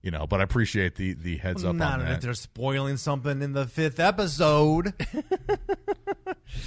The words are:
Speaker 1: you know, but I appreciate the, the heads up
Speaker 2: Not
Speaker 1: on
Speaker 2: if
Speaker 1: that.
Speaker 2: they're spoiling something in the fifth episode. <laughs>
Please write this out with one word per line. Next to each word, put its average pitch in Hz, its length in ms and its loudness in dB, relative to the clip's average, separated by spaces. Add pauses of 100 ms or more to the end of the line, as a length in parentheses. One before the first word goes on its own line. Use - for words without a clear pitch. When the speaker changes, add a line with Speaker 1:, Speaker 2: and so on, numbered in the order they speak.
Speaker 1:
you 92 120 -4
know, 76 160 -4
but 98 120 2
I 95 40 4
appreciate 98 500 0
the, 92 200 -4
the 82 240 -6
heads 92 260 -4
up 90 100 0
Speaker 2:
Not 151 200 0
Speaker 1:
on 82 80 -2
Speaker 2:
if 80 40 -2
Speaker 1:
that. 80 140 -2
Speaker 2:
they're 120 140 -4
spoiling 135 640 -4
something 139 460 -2
in 139 100 -4
the 139 140 -2
fifth 151 320 -2
episode. 165 1000 4
<laughs> - 60 0 (1600)